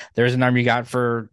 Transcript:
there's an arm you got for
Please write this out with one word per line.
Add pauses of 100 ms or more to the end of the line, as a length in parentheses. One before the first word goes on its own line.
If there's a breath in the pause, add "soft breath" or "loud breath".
(160 loud breath)
there's
an
arm
you
got
for